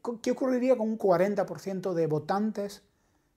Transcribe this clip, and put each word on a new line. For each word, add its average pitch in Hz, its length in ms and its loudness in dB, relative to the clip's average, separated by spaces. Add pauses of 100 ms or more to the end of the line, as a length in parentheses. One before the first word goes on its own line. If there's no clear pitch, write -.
co-, 233 180 -8
qué 254 120 0
ocurriría 254 440 2
con 220 140 0
un 220 80 -2
cuarenta 190 480 2
por 175 140 -8
ciento 190 340 -4
de 165 140 2
votantes 196 760 -2 (540)